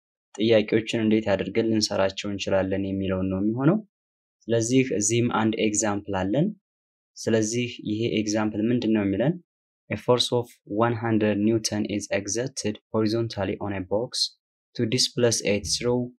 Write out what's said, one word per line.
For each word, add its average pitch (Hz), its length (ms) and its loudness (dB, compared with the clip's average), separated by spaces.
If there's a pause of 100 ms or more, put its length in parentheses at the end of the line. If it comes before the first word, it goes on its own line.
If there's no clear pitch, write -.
(340)
ጥያቄዎችን 113 680 2
እንዴት 110 260 4
አድርገን 98 400 0
ልንሰራቸው 104 600 0
እንችላለን 98 560 0
የሚለውን 95 440 -2
ነው 95 100 -2
የሚሆነው። 127 400 2 (720)
ስለዚህ 117 440 2
እዚህም 113 400 0
አንድ 110 260 2
ኤግዛምፕል 104 560 -2
አለን። 101 320 0 (720)
ስለዚህ 113 540 -2 (140)
ይሄ 107 180 -2 (100)
ኤግዛምፕል 107 500 -2
ምንድን 120 300 0
ነው 104 120 2
የሚለን? 101 280 2 (580)
A 107 60 -4
force 123 340 2
of 120 160 -2 (300)
one 117 180 2
hundred 107 440 2
Newton 110 460 0
is 101 240 -6
exerted 104 680 -4 (120)
horizontally 110 680 -2
on 101 160 -6
a 95 100 -4
box 107 280 -2 (640)
to 123 80 -2
displace 120 580 0
it 104 240 0
through 123 360 0 (160)